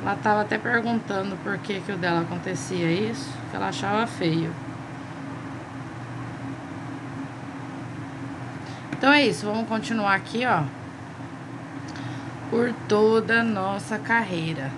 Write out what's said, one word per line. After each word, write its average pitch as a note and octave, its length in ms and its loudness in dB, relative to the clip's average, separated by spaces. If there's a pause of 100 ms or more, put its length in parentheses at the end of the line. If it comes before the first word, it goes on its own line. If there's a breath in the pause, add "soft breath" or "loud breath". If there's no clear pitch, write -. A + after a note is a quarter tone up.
Ela G3+ 120 0
tava G#3 260 4
até G#3+ 180 2
perguntando A3 760 0
por G3 200 -2
que G3 240 -4
que G3+ 100 -6
o G3 60 -2
dela E3+ 240 2
acontecia E3+ 680 0
isso, A3 420 0 (160)
que - 60 -6
ela G3 140 0
achava G#3 360 2
feio. E3 480 2 (4000 loud breath)
Então C4+ 200 6
é C#4+ 140 10
isso, G#3 220 2
vamos A3 200 0
continuar A3 460 2
aqui, G#3+ 320 0
ó, F#3+ 180 4 (1900 loud breath)
por A#3+ 200 4 (160)
toda A3 540 6
a - 20 4
nossa G3 540 0
carreira. E3+ 800 0